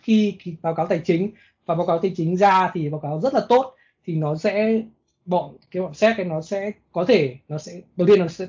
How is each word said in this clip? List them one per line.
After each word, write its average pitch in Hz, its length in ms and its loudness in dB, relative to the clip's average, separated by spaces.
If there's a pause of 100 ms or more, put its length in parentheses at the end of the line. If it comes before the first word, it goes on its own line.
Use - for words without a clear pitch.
khi 214 420 2
kỳ 170 180 -10
báo 165 120 -2
cáo 160 120 -2
tài 180 180 0
chính 180 260 2 (360)
và 170 80 -2
báo 170 120 -2
cáo 170 120 0
tài 185 180 -2
chính 170 200 0
ra 185 380 4
thì 151 140 -4
báo 151 120 -6
cáo 151 200 -6
rất 262 140 0
là 233 140 2
tốt, 262 260 2 (320)
thì 175 80 -4
nó 156 220 -2
sẽ, 214 460 0 (420)
bọn, 170 320 -2 (140)
cái 180 120 -6
bọn 156 120 -10
sếp 220 220 2
ấy 202 80 -4
nó 160 160 -6
sẽ 196 300 -6 (220)
có 175 120 -2
thể, 156 320 2 (120)
nó 151 100 -8
sẽ, 175 220 -14 (160)
đầu 180 120 2
tiên 202 120 8
nó 170 80 0
sẽ 185 200 -10